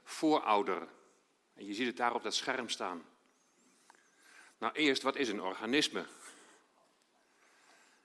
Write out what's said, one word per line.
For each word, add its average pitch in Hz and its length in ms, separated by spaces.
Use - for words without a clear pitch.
voorouder. 101 840
En - 120
je 101 80
ziet 120 120
het 117 100
daar 120 180
op 117 80
dat 104 120
scherm 127 340
staan. 90 360
Nou, 110 140
eerst, 143 300
wat 131 140
is 135 120
een 104 140
organisme? 107 640